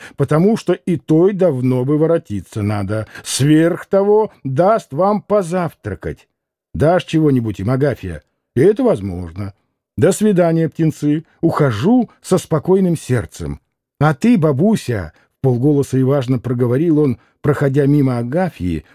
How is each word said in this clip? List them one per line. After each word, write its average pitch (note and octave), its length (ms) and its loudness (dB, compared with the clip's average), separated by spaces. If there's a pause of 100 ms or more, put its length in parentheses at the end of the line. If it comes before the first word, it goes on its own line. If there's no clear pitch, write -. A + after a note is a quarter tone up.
(160)
потому E3 420 2
что - 160 -2
и F3 240 -4
той E3+ 360 2
давно C3 500 0
бы D3 140 0
воротиться D#3 640 -2
надо. G#2 460 -4 (160)
Сверх D#3 640 2
того, G#3 460 2 (120)
даст E3+ 500 0
вам F#3+ 280 0
позавтракать". E3+ 1040 -4 (460)
"Дашь D#3+ 300 2
чего-нибудь C3+ 560 0
им, G2 100 -4
Агафья?" B2 540 -4 (320)
"Это G#3 280 4
возможно. F#2+ 680 -4 (440)
До D3+ 160 2
свидания, E3+ 560 2
птенцы. D3+ 560 -2 (160)
Ухожу D#3+ 680 0 (120)
со - 160 0
спокойным F3 580 0
сердцем". E2 640 -6 (400)
"А D3 140 2
ты, A#3 240 2
бабуся", C#3+ 720 -2 (280)
вполголоса C3 580 0
и C3 60 2
важно C3 360 0
проговорил B2+ 600 0
он, C#3 180 0 (240)
проходя C#3+ 440 0
мимо C3+ 320 2
Агафьи, A#2+ 760 -4